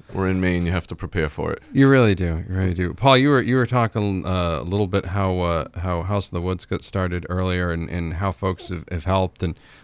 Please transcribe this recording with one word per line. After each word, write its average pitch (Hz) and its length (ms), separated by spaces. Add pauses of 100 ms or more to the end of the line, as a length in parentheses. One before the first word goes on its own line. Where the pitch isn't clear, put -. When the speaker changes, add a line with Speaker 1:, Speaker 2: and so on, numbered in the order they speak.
(120)
Speaker 1:
We're 95 160
in 92 140
Maine. 87 240
You 85 60
have 87 160
to 90 60
prepare 78 360
for 80 200
it. - 120 (100)
Speaker 2:
You 139 160
really 123 260
do. 82 320
You 90 80
really 92 200
do. 87 180
Paul, 131 240
you 139 140
were, 135 100
you 120 160
were 127 80
talking, 107 600
uh, 87 340
a - 20
little 98 240
bit 95 200
how, 92 340
uh, 85 280 (120)
how 87 220
House 101 280
in 87 80
the 87 80
Woods 92 200
got - 160
started 90 480
earlier 90 420
and, 82 160
and 85 240
how 95 180
folks - 380
have, 85 220
have 85 160
helped. 95 360
And 85 160 (260)